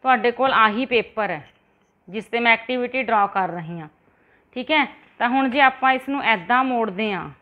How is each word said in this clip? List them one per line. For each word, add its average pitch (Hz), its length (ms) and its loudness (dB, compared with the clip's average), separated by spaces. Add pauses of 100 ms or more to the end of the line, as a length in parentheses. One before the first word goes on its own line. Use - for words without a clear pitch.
ਤੁਹਾਡੇ 240 280 2
ਕੋਲ 254 220 0
ਆਹੀ 220 320 4
ਪੇਪਰ 214 440 -2
ਹੈ 151 180 -8 (600)
ਜਿਸ 190 180 -10
'ਤੇ 233 140 -4
ਮੈਂ 233 140 4
ਐਕਟੀਵਿਟੀ 247 500 -2
ਡਰਾ 214 240 2
ਕਰ 190 220 -2
ਰਹੀ 170 300 -10
ਹਾਂ, 156 80 -14 (680)
ਠੀਕ 254 160 -6
ਹੈ। 302 140 2 (340)
ਤਾਂ 240 100 0
ਹੁਣ 269 200 2
ਜੇ 277 120 2
ਆਪਾਂ 262 320 4
ਇਸ 262 160 -6
ਨੂੰ 277 140 -4
ਐਦਾਂ 220 400 2
ਮੋੜਦੇ 220 500 -2
ਹਾਂ 156 160 -8 (120)